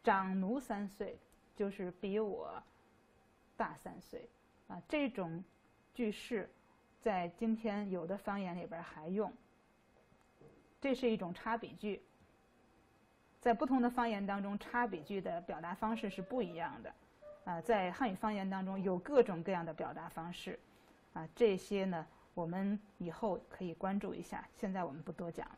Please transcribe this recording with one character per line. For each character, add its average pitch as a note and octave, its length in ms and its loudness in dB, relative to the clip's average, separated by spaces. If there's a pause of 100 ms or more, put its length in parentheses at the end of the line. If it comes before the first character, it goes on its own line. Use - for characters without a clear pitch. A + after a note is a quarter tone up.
长 F#3+ 360 6
奴 G3+ 200 2
三 G3+ 280 -4
岁， - 300 -6 (380)
就 G3+ 160 0
是 F#3+ 180 -4 (120)
比 G3+ 180 0
我 F#2 420 -2 (920)
大 E3 220 -2
三 F3+ 240 -12
岁。 - 280 -14 (380)
啊， F#3 200 -10
这 D4 200 2
种 F3 360 -4 (500)
句 A3 180 2
式 - 380 -4 (500)
在 F#3 300 2
今 A3+ 260 2
天 G#3 360 -2
有 F3 140 -2
的 G3 120 -2
方 G3+ 240 -2
言 F3+ 160 -4
里 F3 80 -6
边 E3 140 -8
儿 E3+ 40 -8
还 D#3 240 -10
用。 G3 240 2 (1500)
这 C4+ 120 4
是 B3 160 4
一 A3 60 6
种 F3+ 160 -4
差 A3 240 -2
比 - 180 -6
句， - 280 -4 (1400)
在 A#3+ 140 6
不 A3+ 100 4
同 C4 160 4
的 A#3+ 80 6
方 A#3+ 220 2
言 G3+ 160 0
当 G3 160 0
中， G3+ 160 -2
差 A#3+ 300 0
比 F3 160 -6
句 G3 180 -2
的 F3 200 -2
表 E3 200 -6
达 E3+ 120 -4
方 A3 220 0
式 G#3+ 140 -2
是 F#3 100 -8
不 B3 220 -2
一 E3+ 140 -2
样 D#3+ 260 -4
的。 - 120 -10 (520)
啊， E3 160 -2
在 F#3+ 300 4
汉 G#3+ 200 2
语 F#3 40 -2
方 G#3+ 180 0
言 F#3+ 160 0
当 F#3+ 160 0
中 F#3+ 160 -2
有 F#3 160 4
各 B3+ 240 6
种 F3+ 220 4
各 G3 80 0
样 E3+ 120 0
的 D#3+ 80 -4
表 D#3 220 -4
达 D#3+ 160 -8
方 E3+ 240 -6
式。 - 260 -8 (540)
啊， D#3+ 220 -8
这 G#3+ 200 8
些 F#3+ 300 0
呢， E3 220 -2 (260)
我 F3 100 -2
们 G3 360 0 (180)
以 E3+ 140 -4
后 F3 360 0
可 - 160 -8
以 F3 120 -2
关 G3 240 2
注 G3 160 -4
一 - 60 -8
下， - 220 -6 (120)
现 F#3+ 180 -2
在 F#3 100 0
我 D#3 80 -2
们 D3 120 -8
不 - 80 -8
多 E3+ 200 -4
讲。 - 160 -6 (100)